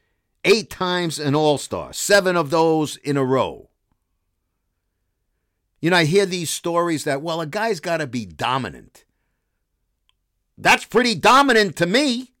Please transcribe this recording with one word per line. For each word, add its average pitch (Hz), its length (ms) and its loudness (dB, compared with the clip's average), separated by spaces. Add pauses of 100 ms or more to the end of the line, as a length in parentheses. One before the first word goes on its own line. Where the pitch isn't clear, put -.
(460)
Eight 202 240 2
times 180 500 -4
an 147 160 0
All-Star, 147 580 -2
seven 185 420 2
of 160 140 0
those 160 480 2
in 143 180 -4
a 139 80 0
row. 127 460 -2 (2000)
You 160 100 -2
know, 185 60 4
I 170 80 4
hear 190 220 2
these 175 240 -6
stories 170 560 -2
that, 139 160 -2
"Well, 165 180 -6
a 165 80 -6
guy's 208 320 -4
gotta 160 280 -4
be 117 180 -8
dominant." 107 800 -6 (1500)
That's - 260 2
pretty 233 320 0
dominant 220 600 4
to 170 80 0
me. 247 560 -2